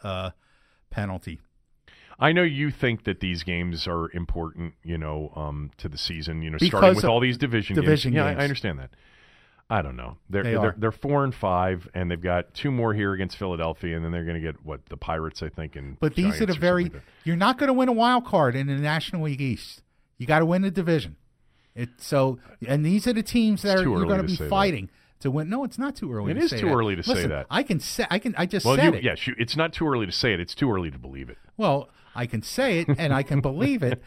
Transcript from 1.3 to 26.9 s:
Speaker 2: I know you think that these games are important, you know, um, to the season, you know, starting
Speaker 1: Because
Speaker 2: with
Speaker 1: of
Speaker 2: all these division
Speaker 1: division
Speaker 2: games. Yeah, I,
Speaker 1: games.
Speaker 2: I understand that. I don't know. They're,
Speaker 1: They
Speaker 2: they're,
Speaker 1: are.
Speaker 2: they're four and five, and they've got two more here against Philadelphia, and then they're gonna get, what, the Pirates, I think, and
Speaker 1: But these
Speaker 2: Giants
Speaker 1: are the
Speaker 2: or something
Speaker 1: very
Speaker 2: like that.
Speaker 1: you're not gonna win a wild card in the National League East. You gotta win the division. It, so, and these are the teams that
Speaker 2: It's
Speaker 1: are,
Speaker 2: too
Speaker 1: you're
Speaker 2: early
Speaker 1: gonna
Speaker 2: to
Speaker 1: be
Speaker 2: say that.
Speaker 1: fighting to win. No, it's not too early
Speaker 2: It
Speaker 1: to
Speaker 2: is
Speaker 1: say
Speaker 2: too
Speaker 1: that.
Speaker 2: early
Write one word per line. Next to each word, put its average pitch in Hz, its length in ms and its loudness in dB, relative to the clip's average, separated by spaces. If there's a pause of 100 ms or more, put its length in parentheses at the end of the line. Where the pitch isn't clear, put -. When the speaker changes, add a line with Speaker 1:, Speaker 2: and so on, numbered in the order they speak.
Speaker 2:
I 147 140 4
know 175 100 4
you 147 280 0
think 120 340 -2
that 95 160 -2
these 87 220 -2
games 87 460 -4
are 82 240 -2
important, 85 600 -6 (100)
you 82 140 -4
know, 76 360 -6
um, 73 440 -6
to - 100 -8
the 71 80 -14
season, 80 460 -6
you 80 80 -6
know, 78 80 -4
starting 175 200 2
Speaker 1:
Because 190 180 8
Speaker 2:
with - 80 0
Speaker 1:
of 123 60 4
Speaker 2:
all 117 100 6
these 123 180 4
division 117 360 0
Speaker 1:
division 139 380 4
Speaker 2:
games. 120 40 4
Yeah, 143 100 4
I, 147 60 0
Speaker 1:
games. 139 80 -2
Speaker 2:
I 143 40 2
understand 127 360 -2
that. 131 100 -14 (800)
I 107 100 2
don't 67 160 -6
know. 60 220 -12 (100)
They're, 98 140 0
Speaker 1:
They 117 80 -2
Speaker 2:
they're, 113 100 2
Speaker 1:
are. 104 160 2
Speaker 2:
they're 110 160 0
four 139 320 0
and 131 100 -2
five, 92 600 0
and 90 160 -2
they've 85 100 -4
got 87 320 -2
two - 180 -4
more 117 220 2
here 101 220 0
against 92 240 -4
Philadelphia, 82 580 -4
and 82 80 -4
then 82 80 -4
they're 85 140 -4
gonna 82 140 -4
get, 80 260 -8
what, 73 240 -12
the 69 80 -14
Pirates, 80 440 -6
I 78 60 -6
think, 76 280 -12
and 69 220 -14
Speaker 1:
But 151 160 0
these 180 100 0 (120)
Speaker 2:
Giants - 60 -2
Speaker 1:
are 214 40 0
the 185 40 0
Speaker 2:
or 175 40 0
something 143 60 -6
Speaker 1:
very 175 240 2
Speaker 2:
like 160 80 -6
that. - 100 -16 (220)
Speaker 1:
you're 165 120 0
not 226 220 2
gonna 269 140 2
win 254 160 2
a 247 40 4
wild 240 340 4
card 143 280 4
in 135 120 -2
the 139 80 -2
National 151 480 -2
League 143 180 -4
East. - 420 -6 (360)
You 123 80 -8
gotta 156 180 6
win 175 160 2
the 196 100 2
division. 156 460 0 (580)
It, 120 220 -6
so, 135 420 0 (300)
and 147 160 2
these 196 220 4
are 247 80 4
the 220 80 0
teams 220 400 2
that 202 100 2
Speaker 2:
It's 190 80 6
Speaker 1:
are, 180 40 4
Speaker 2:
too 139 80 4
Speaker 1:
you're 90 80 2
Speaker 2:
early - 100 2
Speaker 1:
gonna 196 120 2
Speaker 2:
to - 60 -2
Speaker 1:
be 185 80 0
Speaker 2:
say - 80 -2
that. 76 60 -2
Speaker 1:
fighting 160 400 2 (300)
to 139 100 -2
win. 151 180 -2
No, 254 160 -4
it's - 140 -8
not 277 180 -4
too 135 160 -6
early 104 200 -2
Speaker 2:
It - 20 -2
Speaker 1:
to 262 80 -2
Speaker 2:
is 339 80 4
Speaker 1:
say 117 100 -4
Speaker 2:
too 185 60 0
Speaker 1:
that. 151 80 4
Speaker 2:
early 110 220 2